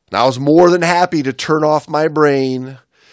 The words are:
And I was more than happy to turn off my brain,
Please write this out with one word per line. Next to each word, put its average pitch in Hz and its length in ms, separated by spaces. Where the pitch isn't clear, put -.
And 92 80
I 117 60
was 127 140
more 160 320
than 175 120
happy 175 420
to 131 100
turn 156 300
off 151 240
my 156 200
brain, 135 680